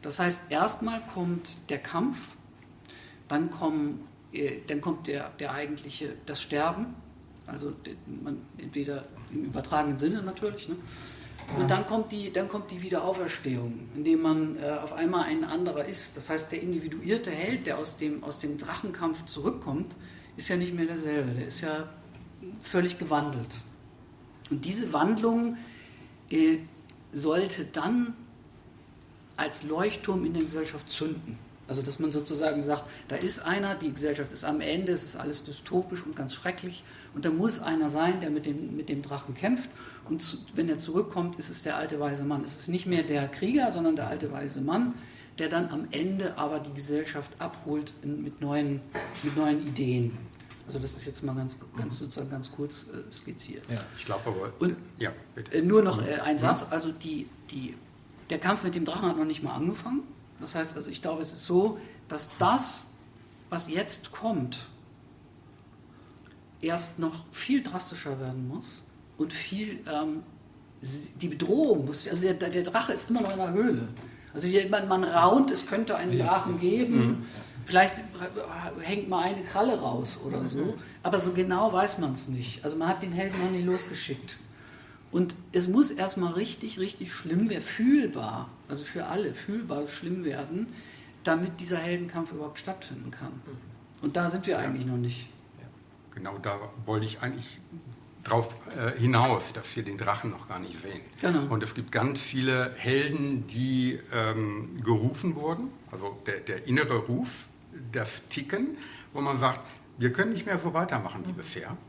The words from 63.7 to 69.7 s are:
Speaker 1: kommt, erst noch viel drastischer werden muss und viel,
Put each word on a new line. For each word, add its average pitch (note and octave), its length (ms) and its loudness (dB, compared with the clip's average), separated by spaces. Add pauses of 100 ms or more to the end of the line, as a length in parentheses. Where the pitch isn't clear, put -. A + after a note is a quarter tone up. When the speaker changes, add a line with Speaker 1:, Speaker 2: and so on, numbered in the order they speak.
Speaker 1:
kommt, E3 460 0 (2000)
erst E3+ 380 -2
noch D#3+ 320 -2
viel - 320 2
drastischer F3 560 -6
werden C3 280 -4
muss - 340 -10 (360)
und D#3 160 -2
viel, G#3 460 -4 (120)